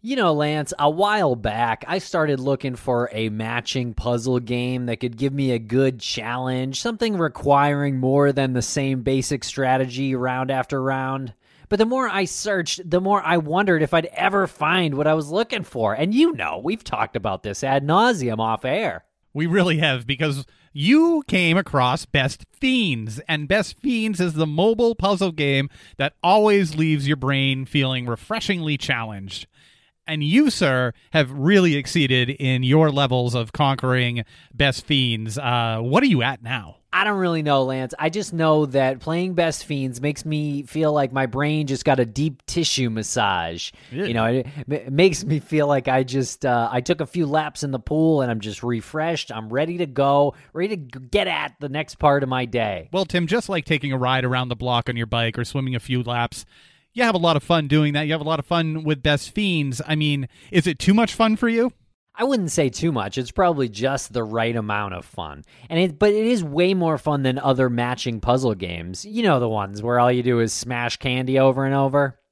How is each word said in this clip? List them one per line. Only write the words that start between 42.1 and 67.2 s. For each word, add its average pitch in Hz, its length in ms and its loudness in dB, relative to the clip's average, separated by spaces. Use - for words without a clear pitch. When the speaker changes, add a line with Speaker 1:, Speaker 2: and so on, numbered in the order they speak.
Speaker 1:
tissue 135 420 -2
massage. 98 840 -2
Speaker 2:
Yeah. 131 120 -6
Speaker 1:
You 117 100 -4
know, 113 120 0
it, 123 220 0
it 135 220 -6
makes 165 320 4
me 151 160 0
feel 151 280 0
like 139 200 2
I 131 160 2
just, 127 420 -4
uh, 120 240 2
I 123 120 0
took 156 180 0
a 156 60 -4
few 170 220 -2
laps 151 360 -2
in 139 80 -4
the 131 80 -4
pool 156 420 2
and 127 80 0
I'm 113 120 -2
just 104 200 -8
refreshed. 147 680 -4
I'm 110 160 -10
ready 151 300 -2
to 175 80 -2
go, 139 500 2
ready 196 240 -4
to 135 240 -12
g-, 131 100 -16
get 196 180 2
at 151 340 -4
the 143 80 -8
next 151 260 -6
part 143 280 4
of 127 60 -4
my 127 140 -2
day. 107 480 -4
Speaker 2:
Well, 185 140 -2
Tim, 175 200 0
just 190 220 0
like 180 160 -4
taking 147 300 -2
a 131 40 -2
ride 127 280 0
around 127 240 -2
the 120 80 -6
block 120 320 -2
on 120 80 -4
your 117 100 -4
bike 117 300 -2
or 120 80 -4
swimming 131 300 -4
a 117 40 -4
few 123 240 -2
laps, 120 420 -4
you 240 120 -2
have 226 120 2
a 180 40 2
lot 165 180 4
of 139 60 -2
fun 156 260 0
doing 147 240 4
that. 147 80 -2
You 151 100 -2
have 160 80 -2
a 147 60 -8
lot 156 140 0
of 139 60 -6
fun 160 380 -2
with 151 180 -2
Best 147 280 0
Fiends. 156 580 -2
I 156 80 -2
mean, 143 320 0
is 180 160 4
it 160 100 -2
too - 160 4
much 226 200 4
fun 226 240 2
for 247 100 2
you? 233 240 2
Speaker 1:
I 233 120 -2
wouldn't 226 260 0
say 147 160 2
too 156 240 -2
much. 107 260 -4
It's 123 140 -6
probably 160 380 2
just 123 420 -4
the 117 120 -2
right 113 300 -2
amount 104 400 -2
of 90 120 -10
fun. 76 400 -12
And 165 100 0
it, 175 180 0
but 208 140 4
it 214 140 2
is 226 180 2
way 165 300 2
more 165 240 2
fun 143 260 -2